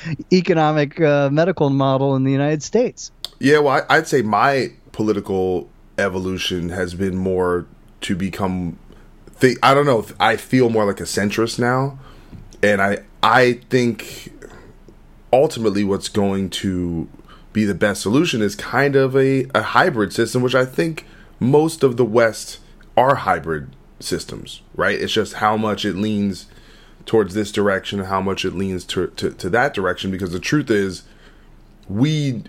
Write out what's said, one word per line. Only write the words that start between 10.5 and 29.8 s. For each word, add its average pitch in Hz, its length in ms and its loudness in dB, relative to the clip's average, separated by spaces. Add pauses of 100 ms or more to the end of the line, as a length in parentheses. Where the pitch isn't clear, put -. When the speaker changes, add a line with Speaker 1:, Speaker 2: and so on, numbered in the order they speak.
Speaker 2:
more 110 160 2
like 98 140 -2
a - 40 -8
centrist 101 560 -2
now, 131 400 0 (640)
and 101 180 4
I, 101 220 0 (180)
I 123 380 4 (100)
think - 640 -2 (960)
ultimately 113 520 2
what's 98 260 -2
going 98 420 -2
to 87 560 -4 (460)
be 107 120 0
the 101 100 -2
best 101 260 0
solution 131 400 0
is 101 140 -2
kind 135 400 0
of 135 200 2
a, 135 380 2
a 107 80 2
hybrid 117 500 0
system, 117 300 0
which 127 140 0
I 127 100 2
think 160 400 -4 (340)
most 147 440 2
of 123 140 2
the 123 80 2
West 110 540 0 (380)
are 131 180 4
hybrid 80 600 -4 (240)
systems, - 640 -10 (140)
right? 92 240 0
It's 98 140 -4
just 104 200 0
how 107 220 0
much 107 300 -2
it 95 100 -2
leans 101 520 -2 (580)
towards 98 300 0
this 104 160 -4
direction, 101 480 0
how 95 220 -2
much 95 220 -2
it 87 120 -4
leans 92 300 -4
to, 87 220 -4
to, - 240 -6
to - 200 -8
that 127 220 0
direction, 92 360 -4